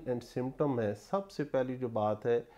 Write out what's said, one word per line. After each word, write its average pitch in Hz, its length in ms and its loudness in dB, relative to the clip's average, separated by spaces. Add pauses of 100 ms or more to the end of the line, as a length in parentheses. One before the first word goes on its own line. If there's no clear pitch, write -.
and 123 120 0 (160)
symptom 131 420 0
ہے، 107 140 2
سب 196 380 -4
سے - 120 -4
پہلی 131 340 0
جو 127 100 -2
بات 107 380 0
ہے، 117 160 4 (160)